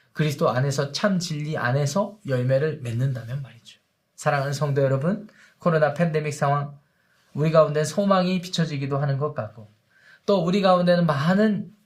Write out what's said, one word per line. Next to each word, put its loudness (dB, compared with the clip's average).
그리스도 0
안에서 -2
참 0
진리 -6
안에서 -2
열매를 0
맺는다면 -4
말이죠. -20
사랑하는 -2
성도 -2
여러분, 0
코로나 2
팬데믹 -2
상황, -2
우리 0
가운데 4
소망이 2
비춰지기도 -2
하는 -2
것 -4
같고 -10
또 2
우리 0
가운데는 4
많은 0